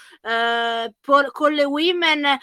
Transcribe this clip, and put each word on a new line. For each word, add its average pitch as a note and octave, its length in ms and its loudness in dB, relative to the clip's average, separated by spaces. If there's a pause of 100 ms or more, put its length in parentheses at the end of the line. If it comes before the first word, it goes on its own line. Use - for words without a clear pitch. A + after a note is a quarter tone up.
(220)
eh, A#3 800 -2
por-, C#4 300 2
con D4+ 220 0
le D4 100 0
women, D4+ 800 0